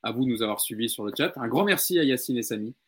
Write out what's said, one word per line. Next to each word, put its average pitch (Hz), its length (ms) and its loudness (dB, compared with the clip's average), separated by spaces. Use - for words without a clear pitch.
à 110 100 -4
vous 127 140 0
de 127 40 2
nous 113 120 0
avoir 104 180 0
suivis 113 300 -2
sur 110 140 -6
le 101 120 -4
chat. 156 200 2
Un 170 120 -4
grand 170 160 2
merci 185 340 2
à 160 60 4
Yacine 131 320 2
et 117 60 0
Samy 107 320 -4